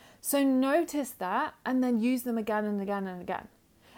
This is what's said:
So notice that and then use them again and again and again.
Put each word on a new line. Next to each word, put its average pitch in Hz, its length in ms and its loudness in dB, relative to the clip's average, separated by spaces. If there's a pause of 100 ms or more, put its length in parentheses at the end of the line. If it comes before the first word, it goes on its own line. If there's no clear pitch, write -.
(200)
So 277 240 2
notice 277 680 2
that 196 420 -2 (100)
and 254 180 2
then 247 180 2
use 247 220 0
them 240 140 -2
again 214 300 0
and 202 160 -2
again 196 240 -4
and 180 160 -10
again. 185 260 -8 (480)